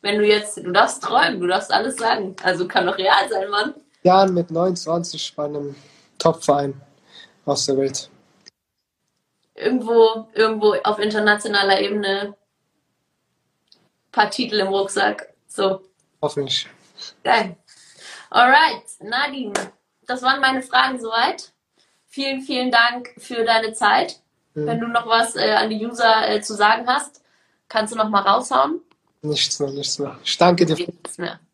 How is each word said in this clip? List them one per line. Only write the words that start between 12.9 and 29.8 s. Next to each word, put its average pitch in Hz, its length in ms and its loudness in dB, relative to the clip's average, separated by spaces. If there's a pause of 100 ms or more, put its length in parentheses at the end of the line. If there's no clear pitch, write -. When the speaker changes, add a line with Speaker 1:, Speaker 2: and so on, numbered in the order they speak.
Speaker 1:
Paar 208 160 2
Titel 214 320 -4
im 190 80 0
Rucksack. 196 640 -2 (140)
So. 190 340 -2 (400)
Speaker 2:
Hoffentlich. - 480 -4 (520)
Speaker 1:
Geil. 185 360 0 (720)
Alright, 269 540 6 (180)
Nadine, 254 520 -4 (540)
das 254 140 -6
waren 262 180 0
meine 262 220 0
Fragen 254 400 0
soweit. 226 500 -2 (600)
Vielen, 269 300 -6
vielen 254 300 -4
Dank 240 380 0 (100)
für 233 240 -6
deine 226 300 0
Zeit. 226 460 0 (360)
Speaker 2:
Mhm. 151 100 -6
Speaker 1:
Wenn 233 140 -2
du 233 80 -6
noch 233 180 -2
was, 226 300 0
äh, 214 160 0
an 214 180 2
die 214 160 -4
User, 226 420 2
äh, 214 140 -2
zu 214 140 -10
sagen 220 320 2
hast, 277 340 -4 (460)
kannst 220 260 -2
du 226 40 -8
noch 214 120 0
mal 202 120 2
raushauen. 254 600 2 (400)
Speaker 2:
Nichts - 380 -4
mehr, 139 100 -2
nichts 139 300 -8